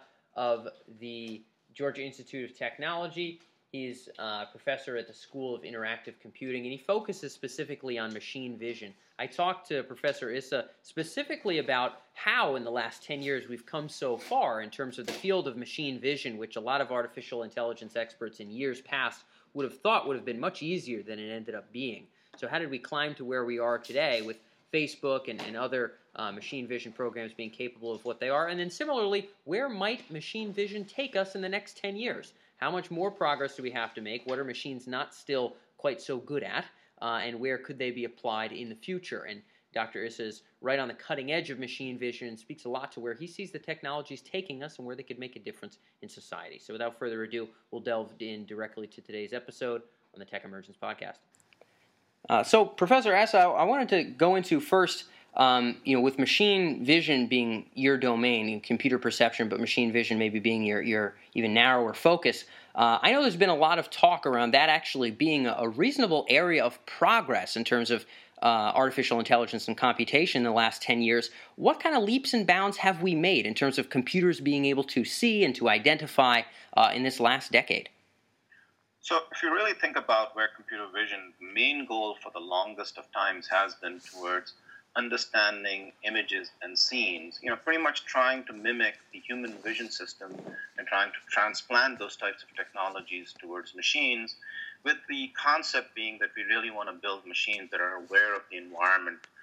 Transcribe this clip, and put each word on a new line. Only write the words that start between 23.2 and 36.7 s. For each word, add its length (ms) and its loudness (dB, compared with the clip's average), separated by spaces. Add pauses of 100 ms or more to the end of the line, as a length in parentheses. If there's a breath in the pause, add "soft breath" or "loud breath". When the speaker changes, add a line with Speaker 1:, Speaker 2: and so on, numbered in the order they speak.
Speaker 1:
where 200 -4
we 140 -4
are 180 0
today 460 -2
with 140 -8 (360 soft breath)
Facebook 560 -2
and, 200 -10
and 80 -10
other, 380 -2 (220 soft breath)
uh, 140 -6
machine 380 -10
vision 240 -8
programs 400 -8
being 160 -10
capable 460 -10
of 100 -12
what 160 -6
they 80 -4
are? 200 0
And 120 -4
then 80 -4
similarly, 600 -2 (140)
where 220 -2
might 440 -4
machine 420 -8
vision 320 -4
take 320 -6
us 180 -2
in 60 -8
the 80 -6
next 300 -8
ten 180 -6
years? 380 -8 (240 soft breath)
How 120 -2
much 200 -6
more 200 -2
progress 460 -2
do 60 -10
we 80 -4
have 240 -6
to 80 -10
make? 240 -8
What 120 -2
are 60 -4
machines 420 -10
not 280 -6
still 400 -4 (240 loud breath)
quite 240 -2
so 160 -6
good 240 -6
at? 240 -6 (340 soft breath)